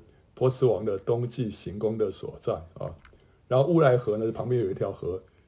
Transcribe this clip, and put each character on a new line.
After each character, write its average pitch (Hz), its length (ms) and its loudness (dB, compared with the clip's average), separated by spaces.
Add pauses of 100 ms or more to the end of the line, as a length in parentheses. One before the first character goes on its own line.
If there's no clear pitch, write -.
(320)
波 131 160 0
斯 127 160 2
王 104 220 2
的 98 100 -2
冬 120 320 -2
季 110 220 -4
行 98 280 -10
宫 110 200 -2
的 104 120 0
所 - 300 -12
在 107 140 -4 (240)
啊。 87 100 -8 (580)
然 127 160 4
后 147 60 2
乌 165 140 4
来 127 160 8
河 107 180 -2
呢， 113 160 -2
旁 110 160 -6
边 120 160 2
有 92 60 -2
一 95 40 -4
条 98 160 -4
河 92 300 -8 (280)